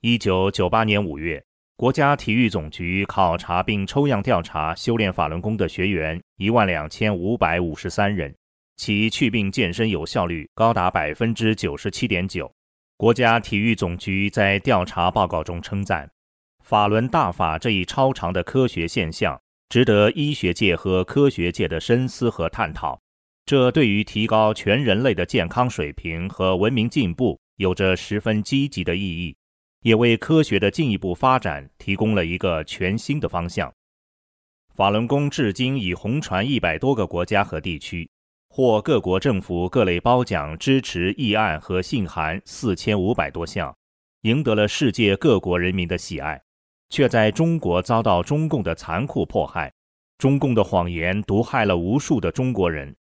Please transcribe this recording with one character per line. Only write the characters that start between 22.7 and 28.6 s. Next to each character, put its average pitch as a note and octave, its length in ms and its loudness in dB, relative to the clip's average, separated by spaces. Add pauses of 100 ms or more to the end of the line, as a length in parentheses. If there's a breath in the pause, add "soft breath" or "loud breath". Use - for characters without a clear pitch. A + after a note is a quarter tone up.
讨。 D2 300 -8 (440)
这 B2+ 260 4
对 C3+ 180 4
于 G#2 140 2
提 G#2+ 240 -2
高 A2 260 4
全 G#2+ 280 0
人 G#2+ 200 2
类 B2+ 120 2
的 F2 120 0
健 F2 240 0
康 B2 200 0
水 D2 240 -6
平 E2+ 360 -8
和 F#2 260 0
文 G2+ 160 2
明 A#2+ 160 0
进 A2 260 0
步 A#2+ 240 0 (200)
有 F#2 160 0
着 F#2+ 220 2
十 G2+ 240 -4
分 G#2+ 220 0
积 C#3 280 0